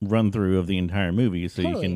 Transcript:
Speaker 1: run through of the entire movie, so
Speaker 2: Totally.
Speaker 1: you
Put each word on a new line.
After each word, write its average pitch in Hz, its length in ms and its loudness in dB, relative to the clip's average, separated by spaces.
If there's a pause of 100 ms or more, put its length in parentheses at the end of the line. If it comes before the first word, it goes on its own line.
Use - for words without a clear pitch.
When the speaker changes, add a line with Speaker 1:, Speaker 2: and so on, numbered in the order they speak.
Speaker 1:
run 104 320 2
through 95 260 2
of 87 80 -2
the 95 100 0
entire 90 360 0
movie, 92 340 0
so 90 160 -4
Speaker 2:
Totally. 92 240 -2
Speaker 1:
you 90 80 -2